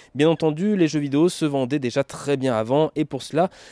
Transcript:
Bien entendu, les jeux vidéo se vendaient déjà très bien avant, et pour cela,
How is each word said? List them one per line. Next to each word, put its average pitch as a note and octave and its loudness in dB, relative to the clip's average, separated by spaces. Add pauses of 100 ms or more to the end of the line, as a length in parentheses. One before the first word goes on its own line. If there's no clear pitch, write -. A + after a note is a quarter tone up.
(140)
Bien D3 4
entendu, E3 0
les E3+ 4
jeux D3+ 0
vidéo D3 2
se - -2
vendaient C#3 -2
déjà C3+ -2
très - -4
bien C3 0
avant, C3 2
et D#3 -2
pour C3 -8
cela, E3+ 0 (240)